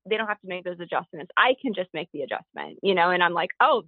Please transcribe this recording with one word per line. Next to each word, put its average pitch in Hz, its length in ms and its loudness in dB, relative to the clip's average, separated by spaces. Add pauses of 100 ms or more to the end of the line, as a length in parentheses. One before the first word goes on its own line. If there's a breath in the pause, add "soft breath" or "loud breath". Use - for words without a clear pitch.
they 214 80 0
don't 220 100 -2
have 208 140 -4
to 190 80 -16
make 180 160 -8
those 175 160 -8
adjustments. 170 560 -6
I 247 240 4
can 226 140 -4
just 185 180 -6
make 151 200 -8
the 143 100 -8
adjustment, 87 600 -10
you 196 120 2
know, 175 160 4
and 180 120 2
I'm 175 120 4
like, 170 160 -2 (100)
"Oh, 254 280 4